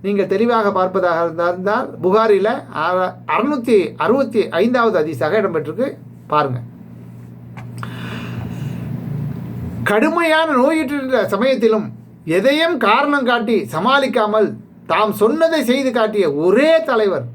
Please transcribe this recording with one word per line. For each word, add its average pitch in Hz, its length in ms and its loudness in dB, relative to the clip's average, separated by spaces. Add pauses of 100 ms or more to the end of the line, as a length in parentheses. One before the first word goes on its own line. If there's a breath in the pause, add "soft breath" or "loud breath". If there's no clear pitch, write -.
நீங்கள் 196 260 0
தெளிவாக 202 560 2
பார்ப்பதாக 180 440 0
இருந்தா-, 170 200 -2
இருந்தால் 190 520 -2
புகாரில 214 720 2
அற-, 180 420 -2 (120)
அறுநூத்தி 226 720 2
அறுபத்தி 214 520 0
ஐந்தாவது 226 500 2
ஹதீஸாக 151 220 -2
இடம்பெற்றிருக்கு, 170 760 -2 (300)
பாருங்க. 139 340 0 (3250 loud breath)
கடுமையான 320 680 2
நோயுற்றிருந்த 262 760 2
சமயத்திலும் 220 640 0 (340)
எதையும் 277 520 2
காரணம் 262 480 2
காட்டி 233 360 0
சமாளிக்காமல் 220 920 0 (320)
தாம் 202 260 0
சொன்னதை 311 500 2
செய்து 254 280 0
காட்டிய 214 420 0
ஒரே 254 500 4
தலைவர் 208 520 0